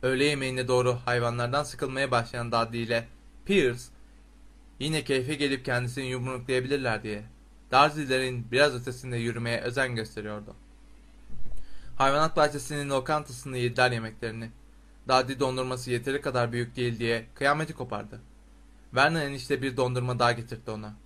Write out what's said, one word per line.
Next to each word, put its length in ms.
Öğle 240
yemeğine 420
doğru 380
hayvanlardan 580
sıkılmaya 480
başlayan 400
Dudley 320
ile 240
Pierce, 380
yine 240
keyfe 320
gelip 300
kendisini 400
yumruklayabilirler 960
diye 200
Darcy'lerin 800
biraz 240
ötesinde 420
yürümeye 440
özen 340
gösteriyordu. 600
Hayvanat 400
bahçesinin 520
lokantasında 680
yediler 340
yemeklerini. 600
Dudley 300
dondurması 520
yeteri 300
kadar 300
büyük 240
değil 240
diye 260
kıyameti 380
kopardı. 480
Vernon 260
enişte 420
bir 160
dondurma 420
daha 120
getirtti 400
ona. 240